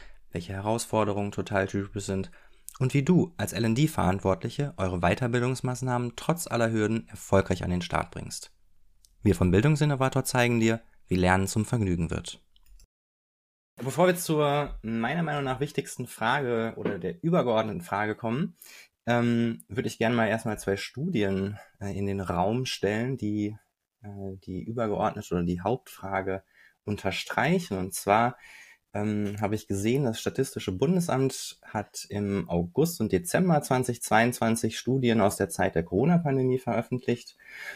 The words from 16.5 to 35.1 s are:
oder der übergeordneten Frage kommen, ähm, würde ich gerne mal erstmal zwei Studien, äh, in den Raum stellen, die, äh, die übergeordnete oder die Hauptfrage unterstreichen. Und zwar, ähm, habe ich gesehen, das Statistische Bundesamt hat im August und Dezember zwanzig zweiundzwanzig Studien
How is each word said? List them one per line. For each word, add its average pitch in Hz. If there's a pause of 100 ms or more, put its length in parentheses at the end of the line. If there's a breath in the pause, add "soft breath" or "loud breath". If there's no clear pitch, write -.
oder 101
der 90
übergeordneten 120
Frage 104
kommen, 120 (480 loud breath)
ähm, 117
würde 117
ich -
gerne 117
mal 113
erstmal 107
zwei 98
Studien, 104 (220 loud breath)
äh, 98
in 101
den 98
Raum 95
stellen, 113
die, 104 (460)
äh, 98
die 92
übergeordnete 101
oder 87
die 87
Hauptfrage 95 (420 soft breath)
unterstreichen. 107
Und 92
zwar, 113 (580 loud breath)
ähm, 104
habe 104
ich -
gesehen, 113
das 113
Statistische -
Bundesamt 135
hat -
im 101
August 101
und 110
Dezember 147
zwanzig 123
zweiundzwanzig 113
Studien 120